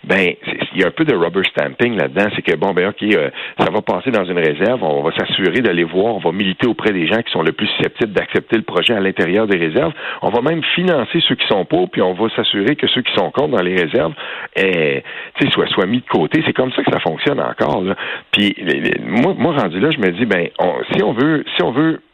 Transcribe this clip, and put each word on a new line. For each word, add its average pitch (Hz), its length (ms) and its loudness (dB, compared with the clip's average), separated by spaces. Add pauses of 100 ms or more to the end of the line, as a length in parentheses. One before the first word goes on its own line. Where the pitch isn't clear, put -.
ben, 92 300 0 (100)
c'est, - 140 -8 (160)
il 92 80 0
y - 20 4
a 87 40 2
un - 20 0
peu 160 160 0
de 135 80 2
rubber 87 340 0
stamping 78 480 -2
là-dedans. 82 300 0 (100)
C'est - 60 -4
que, 87 140 0
bon, 95 180 0
ben, 90 160 2
OK, - 140 -10
euh, 82 260 2 (280)
ça - 120 2
va 104 100 0
passer 98 300 -2
dans 104 160 0
une 87 120 -2
réserve, 90 440 2
on 73 200 0
va 80 140 0
s'assurer 92 460 0
d'aller 87 220 2
voir, 95 300 0
on 98 40 -4
va 82 80 -2 (100)
militer 98 300 0
auprès 107 260 0
des 85 140 0
gens 90 160 0
qui - 100 -8
sont 85 100 0
le 80 100 2
plus 104 160 -4
susceptibles - 440 -2
d'accepter - 440 0
le 110 60 2
projet - 300 0
à 104 80 0
l'intérieur 95 460 0
des 98 100 2
réserves. 87 360 0 (280)
On 95 80 0
va 117 140 2
même 156 200 0 (120)
financer 170 520 0
ceux 127 100 2
qui - 100 -2
sont 98 180 2
pour, - 260 0
puis 131 120 0
on 92 100 2
va 101 240 0
s'assurer 110 400 0
que - 120 -2
ceux - 120 2
qui - 140 -2
sont 92 160 0
contre 143 260 0
dans 92 60 2
les 90 140 0
réserves, 123 360 2 (460)
euh, 82 420 2 (380)
tu 143 80 2
sais, - 60 0
soient, - 160 0
soient 95 180 0
mis 120 140 0
de - 60 -18
côté. - 380 2
C'est - 80 0
comme 127 200 0
ça - 100 -2
que - 100 2
ça 78 80 0
fonctionne 87 400 -2
encore, 104 420 0
là. 95 120 0 (380)
Puis, 101 260 4
les, - 220 -2
les, - 120 0 (140)
moi, 131 320 2
moi, 127 180 2
rendu 92 240 0
là, 147 100 2
je 151 80 -2
me 95 120 2
dis, 98 160 0
ben, 92 220 0 (100)
on, 87 160 2 (180)
si 190 100 2
on 202 120 2
veut, 143 300 2 (120)
si 180 60 0
on 160 80 2
veut 160 300 0 (140)